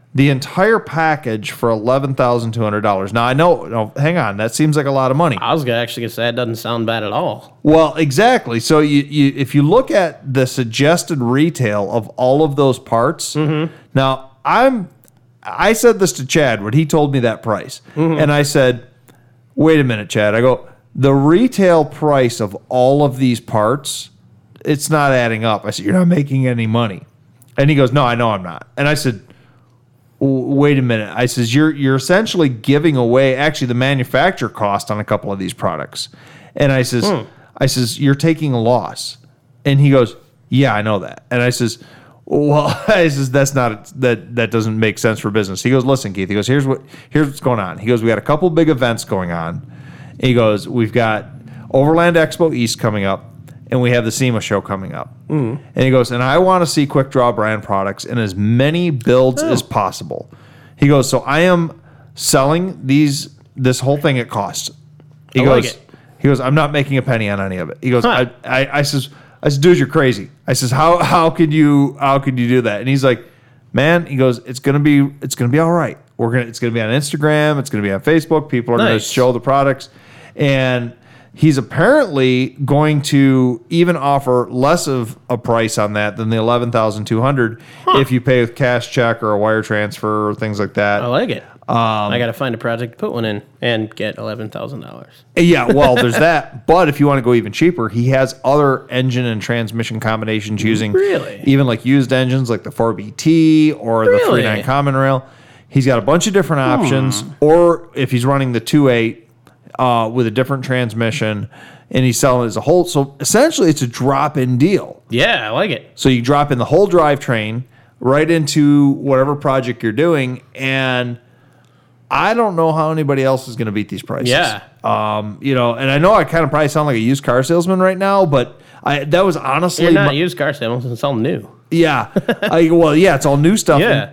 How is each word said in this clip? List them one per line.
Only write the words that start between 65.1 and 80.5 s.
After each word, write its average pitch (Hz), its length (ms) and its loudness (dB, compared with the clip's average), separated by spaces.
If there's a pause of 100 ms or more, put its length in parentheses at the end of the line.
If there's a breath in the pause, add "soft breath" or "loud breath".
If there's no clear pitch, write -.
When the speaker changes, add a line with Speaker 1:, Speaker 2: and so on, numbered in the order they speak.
Speaker 1:
He 131 80 0
Speaker 2:
I 127 40 4
like 131 200 4
Speaker 1:
goes, - 100 -6
Speaker 2:
it. - 160 -20 (280 soft breath)
Speaker 1:
he 135 100 0
goes, 139 120 2
"I'm 131 140 0
not 147 180 2
making 143 240 -2
a 127 60 0
penny 113 260 -2
on 101 120 -2
any 95 180 -6
of 82 120 -8
it." - 120 -16
He 127 80 -2
goes, 123 140 2
Speaker 2:
Huh. 131 220 2 (180)
Speaker 1:
I, 127 180 -2
I, 135 160 -4
I 147 40 2
says, 139 280 -4 (320 loud breath)
I 151 80 0
said, 139 100 0
"Dude, 175 180 6
you're 139 80 2
crazy." 123 440 0 (160)
I 131 80 -2
says, 127 160 -2
"How, 156 320 4
how 165 260 2
could 160 240 0
you, 147 480 4
how 135 200 2
could 135 180 -4
you 120 100 0
do 123 140 4
that?" 104 180 -4
And 123 80 -6
he's 135 160 0
like, 127 180 2 (520 soft breath)
"Man," 165 320 2
he 139 100 -6
goes, 127 300 2
"it's 123 140 -12
gonna 139 180 0
be, 143 320 4 (100)
it's 135 140 -8
gonna 120 160 -2
be 143 80 2
all 165 140 2
right. 156 260 -2 (180)
We're 117 160 -4
gonna, 123 140 0
it's 117 120 -14
gonna 120 140 -4
be 117 80 -2
on 110 100 -2
Instagram. 151 680 0
It's 135 100 -6
gonna 104 140 -4
be 101 100 -2
on 95 80 -2
Facebook. 156 480 0
People 120 260 -2
are 117 40 2
gonna 113 140 2
Speaker 2:
Nice. 107 180 -4
Speaker 1:
show 127 220 2
the 117 80 -4
products." 139 480 0 (480 loud breath)
And 127 560 0 (400 soft breath)